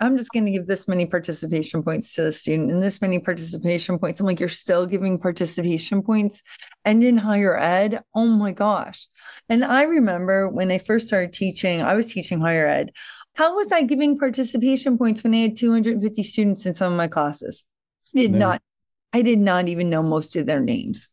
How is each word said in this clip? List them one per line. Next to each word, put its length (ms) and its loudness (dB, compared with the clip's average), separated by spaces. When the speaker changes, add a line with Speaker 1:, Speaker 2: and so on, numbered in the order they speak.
Speaker 1:
I'm 180 2
just 140 -10
gonna 180 0
give 160 -4
this 220 -4
many 180 0
participation 800 -4
points 320 -4
to 80 -4
the 80 -2
student 400 -2
and 100 0
this 180 -2
many 200 0
participation 760 -4
points." 220 -4
I'm 80 -2
like, 140 0
"You're 80 -2
still 380 0
giving 340 -2
participation 840 -2
points 400 0
and 200 4
in 120 6
higher 400 2
ed? 460 0
Oh 140 0
my 240 2
gosh." 560 -2
And 160 2
I 180 2
remember 680 2
when 220 0
I 60 2
first 280 -2
started 260 0
teaching, 480 -2
I 140 2
was 180 -2
teaching 280 -4
higher 260 2
ed. 240 0
How 180 2
was 160 0
I 120 2
giving 360 2
participation 800 0
points 240 0
when 100 2
I 60 4
had 180 0
two 140 2
hundred 320 2
fifty 220 -2
students 420 0
in 80 -2
some 180 0
of 40 0
my 100 0
classes? 600 -4
I 20 2
did 140 4
Speaker 2:
Yeah. 60 4
Speaker 1:
not, 240 2
I 100 2
did 160 4
not 300 2
even 220 -2
know 120 2
most 320 -2
of 120 -2
their 140 0
names. 520 -4